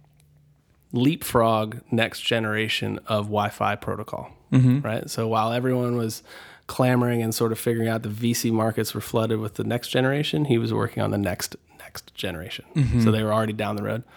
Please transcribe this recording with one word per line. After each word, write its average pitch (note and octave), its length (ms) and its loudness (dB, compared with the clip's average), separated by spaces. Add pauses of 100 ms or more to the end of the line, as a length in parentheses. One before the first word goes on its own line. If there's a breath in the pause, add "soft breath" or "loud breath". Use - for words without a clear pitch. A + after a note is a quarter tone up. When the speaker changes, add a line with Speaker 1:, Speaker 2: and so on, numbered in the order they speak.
(920 loud breath)
Speaker 1:
leapfrog A2+ 840 2 (120)
next A2+ 300 0
generation G#2+ 840 -2
of G#2 200 0
Wi-Fi G#2 500 0
protocol, - 540 -8 (220)
Speaker 2:
Mm-hmm. B2+ 300 6
Speaker 1:
right? A2+ 280 -4
So A2+ 160 -2
while A2 260 2
everyone B2 440 0
was A2+ 260 -4 (460 loud breath)
clamoring B2 540 2
and A2+ 120 0
sort A2+ 160 0
of A2 80 -2
figuring A#2 300 0
out A2+ 160 -2
the A2 40 -4
V A#2 240 0
C A#2 200 -2
markets A2 420 0
were A2 60 -6
flooded A2+ 400 0
with G#2+ 140 -6
the G#2+ 100 -4
next A#2 240 -4
generation, C#3+ 560 0
he B2 140 4
was A2+ 140 0
working G#2+ 300 -2
on G#2 80 0
the G2+ 80 -2
next, F#2+ 380 -4 (240)
next - 340 -18
generation. F2+ 500 -10 (120)
Speaker 2:
Mm-hmm. B2 240 2
Speaker 1:
So A2 100 6
they A2 140 2
were G#2+ 100 0
already A2 180 0
down G#2 220 -2
the G#2 80 -4
road. G#2+ 220 -4 (120 loud breath)